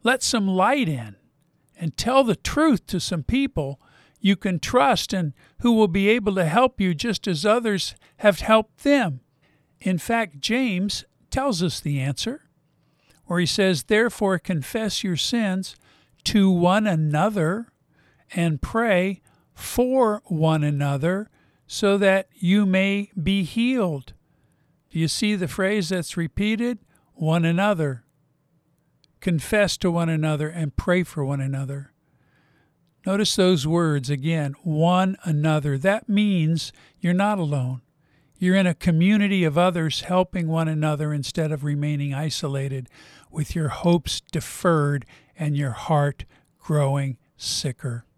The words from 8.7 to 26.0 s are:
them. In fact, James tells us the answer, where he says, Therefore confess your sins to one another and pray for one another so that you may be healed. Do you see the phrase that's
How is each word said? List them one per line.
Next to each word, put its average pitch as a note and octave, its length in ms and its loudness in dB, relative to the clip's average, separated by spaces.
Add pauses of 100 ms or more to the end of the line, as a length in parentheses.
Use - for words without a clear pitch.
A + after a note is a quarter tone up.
them. A#3+ 360 2 (600)
In F#3 180 0
fact, G#3 420 -4
James G#3+ 640 -2 (240)
tells B3+ 340 -2
us F3 180 -2
the C#3+ 200 -4
answer, C#3+ 480 -6 (760)
where F3 160 -2
he E3+ 60 2
says, F#3 380 0
Therefore G#3+ 540 0
confess F#3+ 640 -6
your F3+ 140 -2
sins F#3+ 600 -2 (480)
to G3 260 4
one F#3 360 4
another E3+ 840 0 (600)
and E3 300 0
pray G3 580 0 (320)
for B3 720 0
one D#3+ 360 2
another C#3+ 680 -2 (380)
so G3+ 320 0
that F#3+ 360 2
you G3 320 2
may G3 440 0 (100)
be G3 220 0
healed. A3 680 -2 (800)
Do E3 80 -6
you D#3+ 100 0
see G#3 260 0
the F3 140 -4
phrase F#3+ 400 -2
that's F3+ 280 -6